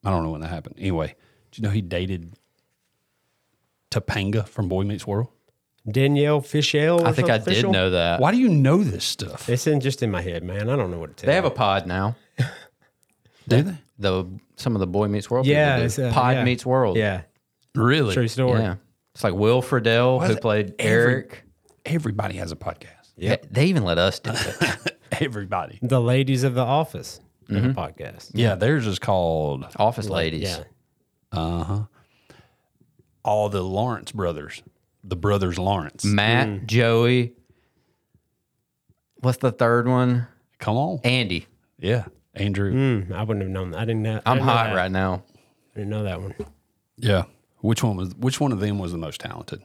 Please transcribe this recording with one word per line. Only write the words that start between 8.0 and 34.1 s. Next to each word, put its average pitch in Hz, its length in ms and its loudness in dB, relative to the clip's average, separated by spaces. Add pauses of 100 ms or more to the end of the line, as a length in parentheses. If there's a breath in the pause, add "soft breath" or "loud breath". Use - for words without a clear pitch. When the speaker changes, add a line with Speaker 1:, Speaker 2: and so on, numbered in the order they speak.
Speaker 1:
Why 151 120 4
do 233 60 2
you 254 120 4
know 151 340 4
this 98 220 -2
stuff? - 440 -8
Speaker 2:
It's 123 180 0
in, 147 120 4
just 131 240 -2
in 110 80 0
my 90 100 -2
head, 85 220 -4
man. 101 260 -4
I 135 60 0
don't 101 160 -2
know 85 80 -6
what 80 180 -12
to - 80 -16
tell - 20 2
Speaker 3:
They 143 80 4
have 180 100 0
Speaker 2:
you. 135 40 2
Speaker 3:
a - 40 -6
pod 98 340 0
now. 98 280 -2 (220)
Speaker 2:
<laughs> - 1080 -10
Speaker 1:
Do 123 160 4
they? 180 140 -4 (200)
Speaker 3:
The, 95 280 0 (320)
some 120 180 -2
of 98 60 0
the 92 60 0
Boy 101 200 0
Meets 101 220 -4
World 127 180 0
Speaker 2:
Yeah, 147 280 4
Speaker 3:
people 120 60 0
do. 120 40 2
Speaker 2:
it's, 120 140 -4
uh, 123 140 -2
Speaker 3:
Pod 127 220 4
Speaker 2:
yeah. 127 80 0
Speaker 3:
Meets 123 220 0
World. 127 320 2
Speaker 2:
Yeah. 101 240 0 (520)
Speaker 1:
Really? 123 400 2
Speaker 2:
True 120 140 2
story. 123 320 2
Speaker 3:
Yeah. 95 160 0 (400)
It's - 80 -10
like 101 100 2
Will 110 280 4
Friedle, 123 560 2
Speaker 1:
Why 160 80 0
Speaker 3:
who 185 80 2
Speaker 1:
is - 40 0
it - 40 -8
Speaker 3:
played 104 360 0
Speaker 1:
every 117 360 4
Speaker 3:
Eric. - 300 -6 (420)
Speaker 1:
Everybody 107 500 -4
has 90 160 -8
a 82 60 -8
podcast. - 580 -14
Speaker 2:
Yep. - 280 -2
Speaker 3:
They, - 40 -20 (140)
they 156 60 4
even 170 180 2
let 85 120 2
us 92 220 2
do - 140 -8
it. - 600 -4 (100)
Speaker 1:
<laughs> - 80 -8 (100)
Everybody. 101 600 -6
Speaker 2:
The 127 200 2
Ladies 127 420 2
of 135 100 0
the 127 100 0
Office 131 560 -4 (300)
have 101 140 0
Speaker 3:
Mm-hmm. 127 160 0
Speaker 2:
a - 20 -4
podcast. - 520 -12
Speaker 1:
Yeah, 110 220 2
theirs 120 300 2
is 95 140 -2
called 80 680 -2 (120)
Speaker 3:
Office 110 320 -2
Speaker 2:
Like, 82 240 -2
Speaker 3:
Ladies. 78 160 -4
Speaker 2:
yeah. 82 140 -10 (680)
Speaker 1:
Uh-huh. 85 520 -4 (1400 soft breath)
All 107 240 0
the 98 160 -2
Lawrence 104 480 -4